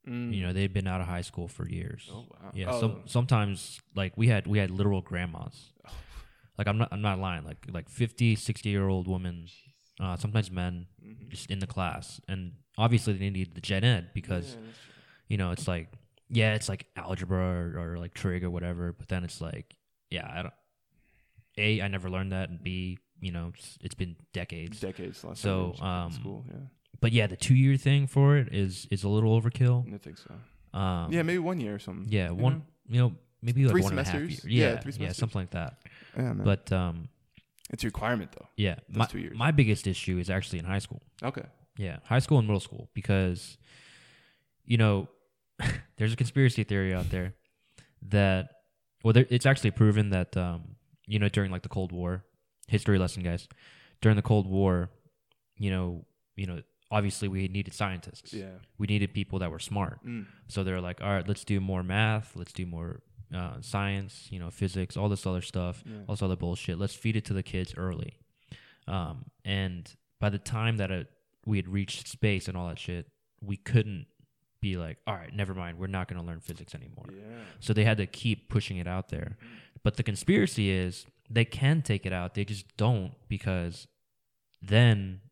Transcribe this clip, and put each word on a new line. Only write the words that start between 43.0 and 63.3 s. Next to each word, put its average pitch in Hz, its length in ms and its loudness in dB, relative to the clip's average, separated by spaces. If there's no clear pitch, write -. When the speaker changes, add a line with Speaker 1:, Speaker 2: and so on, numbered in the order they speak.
Speaker 2:
you 117 120 4
know, 101 300 4
<laughs> - 400 -4
there's 110 160 0
a - 20 -2
conspiracy 123 480 2
theory 95 300 0
out 90 160 -2
there 92 240 -2
that, 98 400 4
well, 113 100 8
there, 123 160 10
it's 123 160 2
actually 131 260 6
proven 107 400 6
that, 92 260 0
um, 87 380 -4
you 107 120 -2
know, 101 100 4
during, 98 220 0
like, 90 120 -6
the - 60 -8
Cold 92 220 -2
War, 90 320 -4
history 104 320 4
lesson, 90 240 0
guys, 87 240 -4
during 110 140 8
the 104 60 2
Cold 104 260 4
War, 95 420 2
you 101 140 -2
know, 87 340 -4
you 101 100 -6
know, 87 160 -8
obviously 101 360 0
we 95 200 -2
needed 95 260 -4
scientists. - 600 -8
Speaker 1:
Yeah. 98 120 -10
Speaker 2:
We 104 100 -2
needed 101 260 2
people 95 260 -4
that 87 120 -2
were 80 80 -10
smart. - 460 -4
Speaker 1:
Mm. 117 200 -8
Speaker 2:
So 98 160 -4
they're 92 180 -2
like, 90 200 -8
"All 101 80 -2
right, 95 180 0
let's 101 180 -2
do 98 140 2
more 95 240 -2
math. 107 520 0
Let's 87 180 -10
do 90 120 -6
more, 85 360 -8